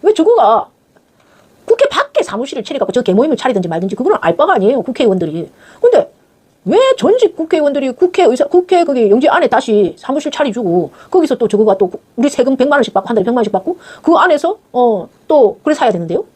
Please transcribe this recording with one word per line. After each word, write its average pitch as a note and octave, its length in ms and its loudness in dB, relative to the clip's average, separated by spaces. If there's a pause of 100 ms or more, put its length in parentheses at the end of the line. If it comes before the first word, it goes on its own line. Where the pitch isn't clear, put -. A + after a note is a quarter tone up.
왜 G#4 120 2
저거가 D#4+ 560 2 (960)
국회 C#5 220 2
밖에 C#5 360 -2
사무실을 A#3+ 400 -6
차려갖고 - 280 -4
저 B3 120 -2
개모임을 G#3+ 340 0
차리든지 G#3 300 -2
말든지 E3+ 280 -4
그거는 F4 240 -2
알 E3 160 0
바가 F4+ 200 2
아니에요, A3+ 260 0
국회의원들이. F3+ 680 -2 (320)
근데 A#4+ 300 2 (540)
왜 C4 120 0 (200)
전직 G#4 380 2
국회의원들이 C#4+ 560 -2
국회 F4+ 320 0
의사, B3+ 240 2
국회 F4+ 360 2
거기 B3+ 260 0
영지 B3+ 200 2
안에 D4+ 180 0
다시 G#3+ 500 0
사무실 C#4+ 340 -6
차려주고 G3 600 -2 (200)
거기서 D#4 240 0
또 A#3+ 120 -2
저거가 G3+ 300 2
또 F#3 140 0 (240)
우리 B3+ 140 0
세금 C4 280 0
백만 C#4+ 200 2
원씩 B3+ 160 0
받고 G3 140 -2
한 A#3 80 -2
달에 F#3+ 80 0
백만 A#3 140 0
원씩 A3 140 0
받고 - 260 -4 (240)
그 E4 140 2
안에서, E4+ 420 0 (140)
어, A#3 360 -2 (200)
또 D4 360 2
그래 D4+ 120 0
사야 B3 160 0
되는데요? E3+ 340 -4 (100)